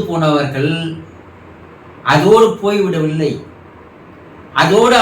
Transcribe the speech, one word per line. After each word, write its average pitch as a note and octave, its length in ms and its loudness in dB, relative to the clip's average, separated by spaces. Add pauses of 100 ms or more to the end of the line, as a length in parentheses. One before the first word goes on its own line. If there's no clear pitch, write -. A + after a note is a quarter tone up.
போனவர்கள் D3 640 -2 (1400)
அதோடு G#3 360 4 (140)
போய்விடவில்லை, E3 720 -2 (1300)
அதோடு A3+ 400 4